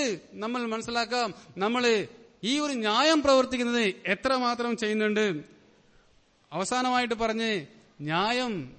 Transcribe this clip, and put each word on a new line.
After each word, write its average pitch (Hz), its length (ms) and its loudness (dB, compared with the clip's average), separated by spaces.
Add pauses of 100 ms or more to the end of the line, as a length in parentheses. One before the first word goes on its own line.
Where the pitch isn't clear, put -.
(340)
നമ്മൾ 226 340 -6
മനസ്സിലാക്കാം 226 640 -2 (240)
നമ്മൾ 226 500 2 (360)
ഈ 254 160 0
ഒരു 294 140 -2
ന്യായം 254 480 4
പ്രവർത്തിക്കുന്നത് 247 720 4 (120)
എത്രമാത്രം 240 720 -2
ചെയ്യുന്നുണ്ട്. 214 480 0 (1300)
അവസാനമായിട്ട് 247 600 0
പറഞ്ഞ് 226 380 -2 (500)
ന്യായം 214 520 0 (260)